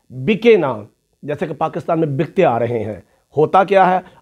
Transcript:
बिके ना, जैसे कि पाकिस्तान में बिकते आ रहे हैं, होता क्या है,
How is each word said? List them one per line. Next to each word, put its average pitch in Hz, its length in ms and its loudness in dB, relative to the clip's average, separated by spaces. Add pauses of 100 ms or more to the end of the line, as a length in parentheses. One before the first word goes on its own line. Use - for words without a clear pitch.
(120)
बिके 214 440 2
ना, 123 300 -2 (380)
जैसे 143 220 -6
कि 156 80 -8
पाकिस्तान 160 440 -4
में 151 180 -2
बिकते 160 260 -2
आ 127 160 2
रहे 120 200 -2
हैं, 104 240 -8 (340)
होता 156 280 4
क्या 190 200 4
है, 180 200 0 (180)